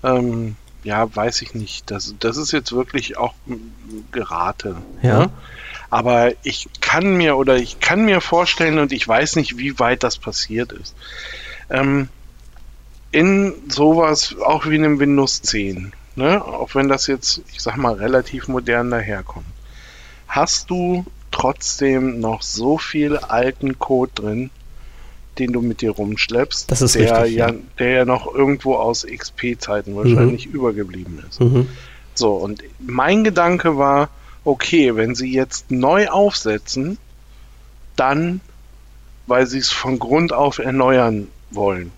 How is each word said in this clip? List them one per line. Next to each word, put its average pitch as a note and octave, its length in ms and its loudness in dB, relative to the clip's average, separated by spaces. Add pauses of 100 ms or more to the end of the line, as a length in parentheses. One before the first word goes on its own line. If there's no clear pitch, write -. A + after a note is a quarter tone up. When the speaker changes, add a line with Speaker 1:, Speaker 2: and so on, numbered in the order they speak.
Speaker 1:
ähm, A#2+ 520 0 (280)
ja, G#2+ 300 -2
weiß G#2+ 280 -2
ich - 120 -16
nicht. - 380 -10
Das, G#2 280 -8
das A2+ 180 -2
ist D3 160 -4
jetzt C#3 180 -2
wirklich B2+ 460 -4
auch A#2+ 160 -2 (140)
m-, A2+ 240 -12 (400)
Gerate, F#2 680 -6 (240)
Speaker 2:
Ja. A#2 180 4
Speaker 1:
ne? F3+ 100 4 (640)
Aber A#2+ 400 4 (120)
ich - 260 -8 (120)
kann F#3 360 2
mir, D#3+ 180 4
oder C3 220 4
ich A#2+ 220 -4
kann G#3 260 2
mir F#3+ 160 4
vorstellen, E3+ 560 2
und C#3+ 160 2
ich A#2+ 140 -4
weiß B2 300 2
nicht, C3+ 200 -2
wie C3+ 220 -6
weit B2 240 2
das A#2 160 -2
passiert A2+ 520 -6
ist, - 220 -16 (800)
ähm, C#3 380 0 (1040)
in F#3+ 420 4 (140)
sowas, D#3 680 4 (100)
auch D#3 220 2
wie D#3 80 2
in D#3 100 4
einem D3+ 140 4
Windows C#3 420 2
zehn, G2 500 -4 (240)
ne? D#3+ 300 2
Auch A#2+ 300 -8
wenn C3+ 140 2
das C3+ 180 0
jetzt, - 340 -2 (100)
ich - 100 -16
sag A2+ 160 -6
mal, B2 180 0
relativ B2 520 -2
modern A#2+ 440 -2
daherkommt, G#2 560 -8 (800)
hast - 420 0
du F3+ 360 0 (260)
trotzdem C3 880 0
noch A2 240 -4
so B2+ 340 0
viel D3 400 -2
alten C3 640 -2
Code B2+ 340 0
drin, G#2+ 360 -6 (880)
den B2 140 -2
du A#2+ 80 0
mit A#2 200 -2
dir A2 100 0
rumschleppst, G#2+ 760 -2
Speaker 2:
Das B2 140 2
ist B2 120 4
Speaker 1:
der A2+ 260 4
Speaker 2:
richtig, A#2 160 2
Speaker 1:
ja, A#2 120 2
Speaker 2:
ja. A#2 60 -4 (240)
Speaker 1:
der B2 100 2
ja B2+ 160 4
noch B2+ 280 0
irgendwo C3+ 420 2
aus A2+ 300 0
X - 260 -12
P-Zeiten G#2 640 -4
Speaker 2:
Mhm. - 40 -6
Speaker 1:
wahrscheinlich A#2 480 4
übergeblieben F#2 840 -6
ist. - 120 -16
Speaker 2:
Mhm. B2 280 4 (460)
Speaker 1:
So, A2 200 0
und G2+ 280 -6 (180)
mein C#3 440 2
Gedanke E3+ 540 2
war, C#3 320 4 (340)
okay, C3+ 520 4
wenn A2+ 200 0
sie B2+ 160 -4
jetzt C3 400 -2
neu D3+ 380 4
aufsetzen, D3+ 880 0 (1000)
dann, D#3 460 0 (840)
weil B2+ 200 4
sie C3 120 -4
es B2 100 -2
von C3 300 -2
Grund D3 340 2
auf C3+ 260 2
erneuern B2+ 680 2 (240)
wollen. F#2 460 -2